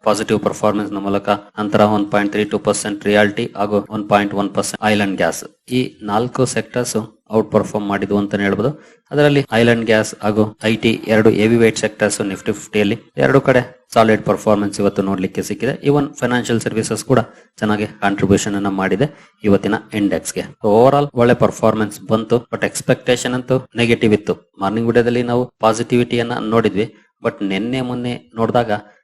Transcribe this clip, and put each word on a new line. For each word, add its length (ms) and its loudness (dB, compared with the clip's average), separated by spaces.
ಪಾಸಿಟಿವ್ 360 0
ಪರ್ಫಾರ್ಮೆನ್ಸ್ 520 -2
ನ 60 -8
ಮೂಲಕ, 300 -4
ನಂತರ 520 -2
ಒನ್ 320 2
ಪಾಯಿಂಟ್ 200 0
ತ್ರೀ 120 0
ಟೂ 140 -4
ಪರ್ಸೆಂಟ್ 460 -4
ರಿಯಾಲ್ಟಿ 520 2
ಹಾಗೂ 340 -2
ಒನ್ 180 -8
ಪಾಯಿಂಟ್ 260 2
ಒನ್ 200 -4
ಪರ್ಸೆಂಟ್ 280 -4
ಆಯಿಲ್ 180 2
ಅಂಡ್ 160 -2
ಗ್ಯಾಸ್. 560 -6
ಈ 300 -2
ನಾಲ್ಕು 440 -2
ಸೆಕ್ಟರ್ಸ್ 500 -4
ಔಟ್ 200 0
ಪರ್ಫಾರ್ಮ್ 360 0
ಮಾಡಿದ್ವು 300 -2
ಅಂತಾನೆ 240 -2
ಹೇಳ್ಬೋದು. 420 -2
ಅದರಲ್ಲಿ 420 2
ಆಯಿಲ್ 160 4
ಅಂಡ್ 160 2
ಗ್ಯಾಸ್ 380 0
ಹಾಗೂ 420 0
ಐ 120 2
ಟಿ 300 0
ಎರಡು 240 4
ಹೆವಿ 260 4
ವೇಟ್ 220 4
ಸೆಕ್ಟರ್ಸ್ 420 -2
ನಿಫ್ಟಿ 320 -4
ಫಿಫ್ಟಿಯಲ್ಲಿ 480 -2
ಎರಡು 240 4
ಕಡೆ 400 0
ಸಾಲಿಡ್ 300 4
ಪರ್ಫಾರ್ಮೆನ್ಸ್ 580 0
ಇವತ್ತು 220 0
ನೋಡ್ಲಿಕ್ಕೆ 400 -2
ಸಿಕ್ಕಿದೆ. 440 -6
Even 280 0
ಫೈನಾನ್ಷಿಯಲ್ 460 -2
ಸರ್ವಿಸಸ್ 440 -4
ಕೂಡ 140 2
ಚೆನ್ನಾಗಿ 280 -2
ಕಾಂಟ್ರಿಬ್ಯೂಷನ್ 680 0
ಅನ್ನ 140 -2
ಮಾಡಿದೆ 640 -2
ಇವತ್ತಿನ 300 2
ಇಂಡೆಕ್ಸ್ 400 -2
ಗೆ. 60 -6
Overall 760 2
ಒಳ್ಳೆ 200 4
ಪರ್ಫಾರ್ಮೆನ್ಸ್ 640 0
ಬಂತು, 540 -2
but 120 -4
ಎಕ್ಸ್‌ಪೆಕ್ಟೇಷನ್ 680 -2
ಅಂತೂ 420 -4
ನೆಗೆಟಿವ್ 380 2
ಇತ್ತು. 440 -2
ಮಾರ್ನಿಂಗ್ 280 -2
ವಿಡಿಯೋದಲ್ಲಿ 360 2
ನಾವು 380 -2
ಪಾಸಿಟಿವಿಟಿಯನ್ನ 800 0
ನೋಡಿದ್ವಿ, 540 0
but 200 -4
ನಿನ್ನೆ 360 -4
ಮೊನ್ನೆ 540 -8
ನೋಡಿದಾಗ 360 0